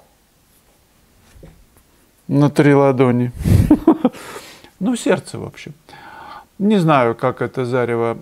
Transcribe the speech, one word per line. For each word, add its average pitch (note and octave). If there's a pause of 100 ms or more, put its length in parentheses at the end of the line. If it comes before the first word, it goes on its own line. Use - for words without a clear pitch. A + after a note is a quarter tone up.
(2250)
На C#3+
три C#3+
ладони. B2
<laughs> - (680)
Ну, A3+
сердце, -
в G2+
общем. - (880)
Не G#3+
знаю, C#3
как B2+
это B2+
зарево, A#2